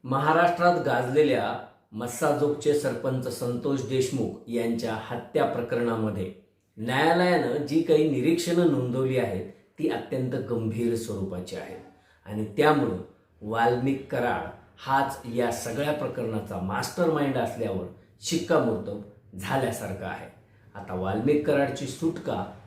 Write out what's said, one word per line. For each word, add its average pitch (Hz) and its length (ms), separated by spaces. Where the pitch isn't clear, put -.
महाराष्ट्रात 165 800
गाजलेल्या 123 720
मस्साजोगचे 147 800
सरपंच 127 640
संतोष 123 440
देशमुख 127 680
यांच्या 117 500
हत्या - 440
प्रकरणामध्ये 113 880
न्यायालयानं 147 800
जी 151 260
काही 156 280
निरीक्षणं 170 640
नोंदवली 127 460
आहेत, 98 320
ती 151 100
अत्यंत 131 440
गंभीर 117 600
स्वरूपाची 95 640
आहेत - 220
आणि 107 180
त्यामुळं 131 520
वाल्मिक 123 720
कराड 110 360
हाच 135 440
या 120 180
सगळ्या 139 400
प्रकरणाचा 110 680
मास्टरमाइंड 135 800
असल्यावर 104 480
शिक्कामोर्तब 117 800
झाल्यासारखं 101 680
आहे. 78 220
आता 98 200
वाल्मिक 107 520
कराडची 139 400
सुटका 123 580